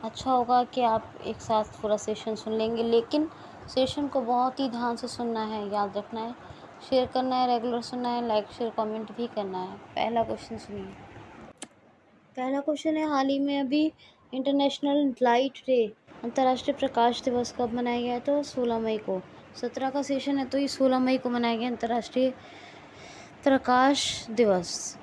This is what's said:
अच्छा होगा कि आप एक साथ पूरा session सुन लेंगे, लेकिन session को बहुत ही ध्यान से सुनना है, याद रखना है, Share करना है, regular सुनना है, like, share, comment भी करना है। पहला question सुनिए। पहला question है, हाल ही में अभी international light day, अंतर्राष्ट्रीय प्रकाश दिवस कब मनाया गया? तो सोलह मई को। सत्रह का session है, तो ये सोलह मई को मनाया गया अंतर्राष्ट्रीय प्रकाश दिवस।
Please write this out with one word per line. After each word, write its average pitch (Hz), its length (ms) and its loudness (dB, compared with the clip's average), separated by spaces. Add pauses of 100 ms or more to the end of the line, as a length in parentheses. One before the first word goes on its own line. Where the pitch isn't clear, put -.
अच्छा 226 260 -4
होगा 247 340 4
कि 254 160 -4
आप 226 460 0
एक 220 100 -6
साथ 214 280 0
पूरा 214 320 -2
session 214 380 -4
सुन 220 180 -6
लेंगे, 226 300 0
लेकिन 233 460 2 (460)
session 262 340 0
को 262 120 0
बहुत 247 400 0
ही 269 80 0
ध्यान 233 280 -2
से 240 120 -8
सुनना 233 360 -2
है, 208 280 -4
याद 202 240 0
रखना 214 240 -6
है, 233 140 -6 (560)
Share 254 160 4
करना 254 300 0
है, 254 120 2
regular 240 340 0
सुनना 247 260 -4
है, 240 200 -2
like, 214 180 2 (120)
share, 226 120 -2
comment 214 460 -4
भी 240 100 -4
करना 196 320 -4
है। 190 180 -8
पहला 226 460 -2
question 220 360 -6
सुनिए। 202 260 -10 (1500)
पहला 262 240 0
question 311 360 0
है, 311 120 2
हाल 269 200 4
ही 277 100 2
में 285 220 0
अभी 302 320 2 (420)
international 277 880 2
light 247 440 2
day, 233 260 4 (320)
अंतर्राष्ट्रीय 254 520 2
प्रकाश 240 460 2
दिवस 240 360 -2
कब 240 140 0
मनाया 240 280 -2
गया? 240 180 -2
तो 285 240 0
सोलह 240 360 -2
मई 220 200 -2
को। 190 240 -4 (380)
सत्रह 262 300 -2
का 277 120 -2
session 277 360 0
है, 269 60 0
तो 262 140 -2
ये 277 100 2
सोलह 262 300 4
मई 254 200 4
को 254 120 -2
मनाया 240 260 2
गया 233 120 -2
अंतर्राष्ट्रीय 240 640 0 (1120)
प्रकाश 262 840 4
दिवस। 208 720 2